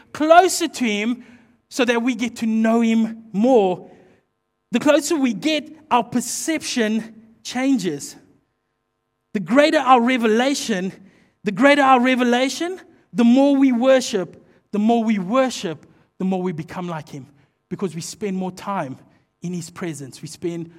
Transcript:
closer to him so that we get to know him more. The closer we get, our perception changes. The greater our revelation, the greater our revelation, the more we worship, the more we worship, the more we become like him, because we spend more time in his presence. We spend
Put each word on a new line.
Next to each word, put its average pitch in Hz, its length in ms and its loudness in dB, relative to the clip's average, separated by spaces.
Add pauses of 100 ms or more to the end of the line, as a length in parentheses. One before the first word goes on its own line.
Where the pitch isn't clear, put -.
(120)
closer 330 560 4
to - 160 -6
him 220 400 -2 (440)
so - 160 -2
that 233 160 0
we 247 140 0
get 226 220 -6
to 233 100 -4
know 220 340 2
him 226 520 0
more. 202 580 2 (800)
The 240 80 2
closer 294 380 2
we 262 180 0
get, 294 340 -2 (220)
our 233 140 2
perception 233 1400 -6
changes. 214 720 -2 (1160)
The 220 80 -4
greater 285 380 2
our 254 220 4
revelation, 233 920 0 (500)
the 202 80 -6
greater 277 320 4
our 262 160 6
revelation, 262 840 0 (320)
the 220 120 2
more 269 320 6
we 269 160 4
worship, 240 680 0 (300)
the 214 80 -4
more 226 240 2
we 220 160 0
worship, 196 680 -4 (320)
the 190 60 -4
more 190 180 -2
we 185 100 -4
become 175 360 -10
like 156 200 -10
him, 131 200 -16 (400)
because 175 260 -8
we 170 60 -10
spend 190 360 -8
more 185 140 -6
time 180 480 -8 (420)
in 175 140 -8
his 165 160 -10
presence. 139 500 -12
We 156 60 -16
spend 170 520 -10